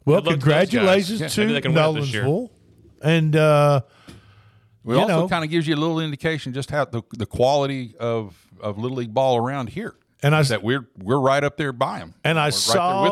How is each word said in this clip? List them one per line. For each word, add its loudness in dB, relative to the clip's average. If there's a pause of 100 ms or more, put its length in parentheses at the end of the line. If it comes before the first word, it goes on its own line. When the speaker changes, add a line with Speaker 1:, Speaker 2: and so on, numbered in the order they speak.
Speaker 1:
Well, 4
Speaker 2:
good -4
luck 0
to -2
those 4
guys. 2
Speaker 1:
congratulations 2
Speaker 2:
Yeah, -6
Speaker 1:
to -2
Speaker 2:
maybe 0
they 0
can -2
win 4 (140)
it -2
this -4
year. -2
Speaker 1:
Nolensville. -2 (500)
And, 2
uh, 4 (260)
Speaker 3:
It -20 (720)
Speaker 1:
you 2
Speaker 3:
also 4
Speaker 1:
know. 2
Speaker 3:
kinda -2
gives -2
you 0
a -
little -2
indication -4
just -8
how -2
the, -8 (140)
the -6
quality 0
of, -4 (240)
of -6
Little -6
League -6
ball 2
around -2
here. -10 (260)
Speaker 1:
And 2
I 4
s- 4
Speaker 3:
That -2
we're, -2 (120)
we're -2
right 2
up -4
there -4
by -4
'em. -16 (100)
Speaker 1:
And 0
I 2
Speaker 3:
We're -
right 0
there -
Speaker 1:
saw, 0